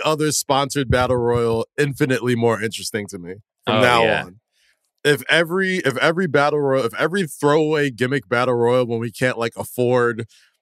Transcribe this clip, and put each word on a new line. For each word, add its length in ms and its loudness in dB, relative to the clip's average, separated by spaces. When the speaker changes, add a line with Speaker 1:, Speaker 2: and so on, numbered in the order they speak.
Speaker 1:
other 300 0
sponsored 580 -2
Battle 260 2
Royal 480 0
infinitely 580 0
more 260 2
interesting 460 -6
to 100 -14
me 180 -14
from 120 0
Speaker 2:
Oh, 40 2
Speaker 1:
now 220 4
Speaker 2:
yeah. 220 0
Speaker 1:
on. 140 -20
If 260 2
every, 480 0
if 200 0
every 280 0
Battle 340 2
Royal, 240 0
if 120 -4
every 320 0
throwaway 640 2
gimmick 360 -2
Battle 280 0
Royal 320 2
when 120 -4
we 120 -6
can't, 260 -2
like, 180 -4
afford, 680 0